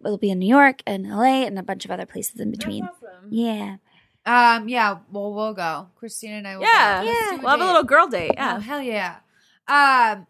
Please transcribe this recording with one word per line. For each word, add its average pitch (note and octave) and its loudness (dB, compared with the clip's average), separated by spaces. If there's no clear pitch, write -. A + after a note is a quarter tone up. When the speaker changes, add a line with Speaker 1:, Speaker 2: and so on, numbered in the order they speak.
Speaker 1:
it'll G#3 -4
be G3+ 0
in F#3 -2
New F#3 0
York C4+ 6
and G3 -6
L G#3 -4
A C4 2
and G3 -8
a F#3+ -10
bunch F#3+ -10
of F#3+ -12
other F3+ -8
places - -12
in G#3 -6
Speaker 2:
That's - -8
Speaker 1:
between. G#2 -8
Speaker 2:
awesome. G3 -18
Speaker 1:
Yeah. G#3+ -4
Speaker 3:
Um, A#3 4
yeah, G#3+ 0
well, G3+ -8
we'll G#3+ -6
go. F3 -8
Christina A3 -14
and G#3 -12
I G3 -12
will F#3+ -8
Speaker 2:
Yeah. G4 4
Speaker 3:
go. G#4+ -4
Let's A#4 -2
Speaker 2:
Yeah. G#4+ -4
Speaker 3:
do E4+ -6
Speaker 2:
We'll C4 0
have D4 2
a - 0
Speaker 3:
date. F#4 0
Speaker 2:
little F4 4
girl D#4 4
date. F3 -4
Yeah. B3 -4
Speaker 3:
Oh, G#3 -8
hell C4+ -8
yeah. G#3 -6
Um, B3 4